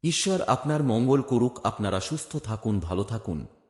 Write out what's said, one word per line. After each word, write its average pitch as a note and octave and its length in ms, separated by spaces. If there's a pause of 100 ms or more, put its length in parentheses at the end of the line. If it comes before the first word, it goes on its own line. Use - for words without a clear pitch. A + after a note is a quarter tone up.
ঈশ্বর F3 380
আপনার D3+ 420
মঙ্গল C3 380
করুক, B2 420
আপনারা G2+ 360
সুস্থ - 380
থাকুন, G#2+ 420
ভালো F#2 240
থাকুন। G#2 440 (220)